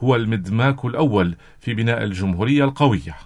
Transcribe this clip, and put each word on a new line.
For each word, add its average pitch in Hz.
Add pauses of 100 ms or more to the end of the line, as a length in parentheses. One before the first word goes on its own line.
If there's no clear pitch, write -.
هو 127
المدماك 113
الأول 110 (240)
في 120
بناء 113
الجمهورية 98
القوية. 135